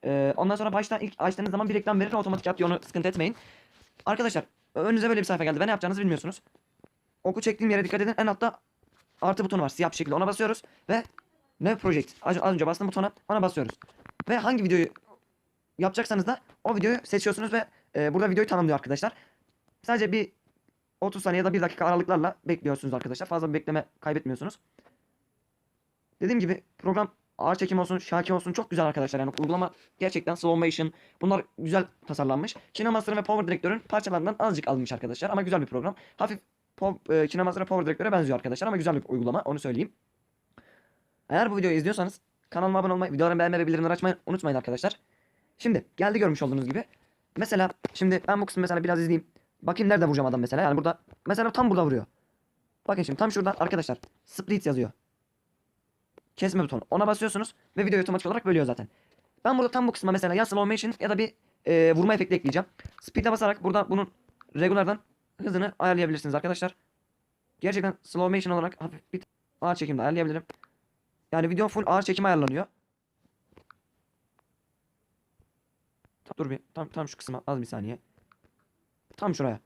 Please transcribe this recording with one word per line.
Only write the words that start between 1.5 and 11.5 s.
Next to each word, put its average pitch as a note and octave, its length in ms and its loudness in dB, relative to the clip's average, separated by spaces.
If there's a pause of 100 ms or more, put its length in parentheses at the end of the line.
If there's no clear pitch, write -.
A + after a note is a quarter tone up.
zaman G3+ 180 -2
bir G#3+ 40 0
reklam G#3 260 2
verir, G#3 140 0
otomatik F#3+ 340 -2
atıyor, F3+ 220 2
onu F3 140 0
sıkıntı E3+ 240 -4
etmeyin. F#3 280 0 (720)
Arkadaşlar A3 380 0 (320)
önünüze A3 340 2
böyle A3 100 2
bir G3 60 -2
sayfa F3 180 0
geldi D3+ 160 0
ve G3 80 2
ne A3+ 40 2
yapacağınızı G3 300 -2
bilmiyorsunuz. F3+ 400 -2 (840)
Oku F#3+ 180 -2
çektiğim G#3+ 300 0
yere G3+ 120 2
dikkat G3 180 0
edin. G#3+ 160 0
En A3 100 2
altta G#3+ 320 -2 (600)
artı G3 220 0
butonu F#3+ 180 0
var C#3+ 80 0
siyah E3 220 0
bir - 40 -12
şekilde. D3+ 200 -2
Ona F#3 120 2
basıyoruz G#3+ 360 0 (260)
ve A3+ 140 2 (560)